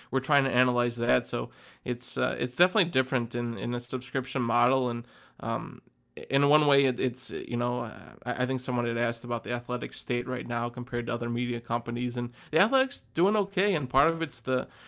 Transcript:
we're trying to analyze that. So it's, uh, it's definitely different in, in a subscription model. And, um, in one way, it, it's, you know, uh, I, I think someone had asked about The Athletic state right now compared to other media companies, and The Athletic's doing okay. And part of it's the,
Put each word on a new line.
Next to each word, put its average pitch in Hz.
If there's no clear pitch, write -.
we're 131
trying 139
to 135
analyze 120
that. 120
So 120
it's, 123
uh, 127
it's 127
definitely 180
different 127
in, 120
in 120
a 123
subscription 127
model. 123
And, 117
um, 113
in 143
one 151
way, 143
it, 127
it's, 120
you 82
know, 123
uh, 113
I, 123
I -
think 131
someone 123
had 117
asked 120
about 120
The 110
Athletic 120
state 120
right 123
now 120
compared 120
to 117
other 117
media 120
companies, 120
and 120
The 156
Athletic's 262
doing 196
okay. 196
And 143
part 143
of 165
it's -
the, 131